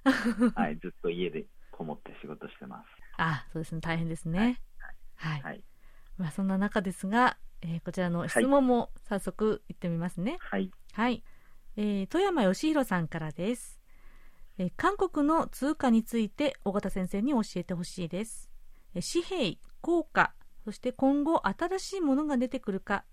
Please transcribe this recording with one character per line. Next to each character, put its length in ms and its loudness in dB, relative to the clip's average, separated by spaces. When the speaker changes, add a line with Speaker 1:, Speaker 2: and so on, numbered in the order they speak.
Speaker 1:
<laughs> 0 -
Speaker 2:
は 160 0
い、 60 -4
ず 100 -8
っ 40 -4
と 80 0
家 180 0
で 180 -6
こ 100 -10
も 120 -6
っ 60 -12
て 220 -14
仕 60 -12
事 180 -10
し 140 -16
て 60 -12
ま 180 -14
す。 20 -20
Speaker 1:
あ、 360 -2
そ 60 -6
う 60 -4
で 40 -10
す 60 -6
ね。 60 -4
大 160 -2
変 120 0
で 60 -2
す 140 -6
ね。 320 2
Speaker 2:
は 160 -2
い。 20 -2
Speaker 1:
は 40 -4
い。 40 -8
Speaker 2:
は 120 -8
い。 100 -14
Speaker 1:
ま 120 -2
あ、 20 -2
そ 140 -2
ん 20 0
な 120 2
中 220 2
で 120 -2
す 160 -6
が、 280 6
え 180 -4
ー、 40 -6
こ 80 -6
ち 100 -2
ら 80 2
の 200 0
質 180 4
問 180 6
も 280 4
早 160 -2
速 500 0
行 80 -12
っ 20 -18
て 100 -4
み 100 0
ま 120 -2
す 100 -6
ね。 180 -2
Speaker 2:
は 200 -4
い。 120 0
Speaker 1:
は 160 2
い。 160 -2
え 280 0
ー、 20 -4
富 160 2
山 220 4
義 240 4
弘 200 4
さ 120 2
ん 80 0
か 100 -4
ら 140 -4
で 240 -2
す。 240 -14
え 100 -2
ー、 100 -2
韓 200 2
国 300 2
の 220 4
通 260 0
貨 160 2
に 140 6
つ 160 -2
い 100 0
て 240 0
緒 60 2
方 180 0
先 200 0
生 120 -2
に 120 2
教 80 4
え 80 -2
て 100 -4
ほ 80 -4
し 220 -6
い 40 -4
で 180 -4
す。 220 -12
え 60 -2
ー、 120 -4
紙 280 0
幣、 20 -20
硬 220 4
貨、 300 4
そ 80 -6
し 60 -12
て 140 -2
今 320 4
後 220 4
新 320 0
し 180 -6
い 60 -2
も 120 6
の 120 2
が 100 2
出 140 2
て 100 -4
く 100 -4
る 100 -2
か、 320 -4